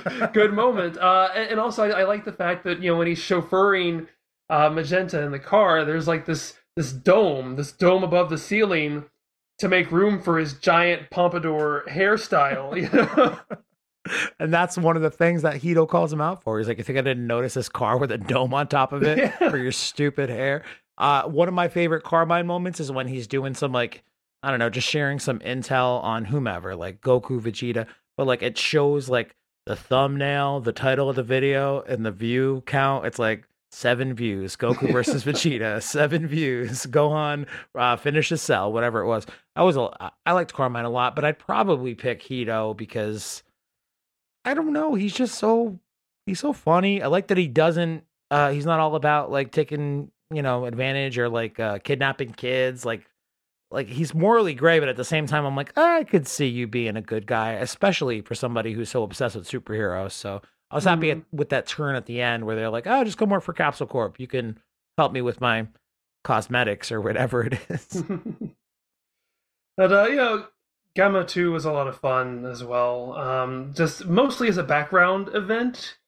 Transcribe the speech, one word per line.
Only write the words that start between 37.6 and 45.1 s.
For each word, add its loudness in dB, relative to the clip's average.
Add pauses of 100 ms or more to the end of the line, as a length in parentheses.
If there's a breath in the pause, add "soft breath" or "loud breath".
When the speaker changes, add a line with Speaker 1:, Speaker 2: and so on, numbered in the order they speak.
Speaker 1:
uh, 2
finishes 0
Cell," 2
whatever 0
it -2
was. -2 (280 loud breath)
I 2
was 6
a, 0 (120)
I, -12 (160)
I 2
liked 0
Carmine -2
a -2
lot, 0
but -2
I'd 0
probably 0
pick -4
Hito -4
because, -8 (1040)
I -2
don't -2
know, 0
he's -2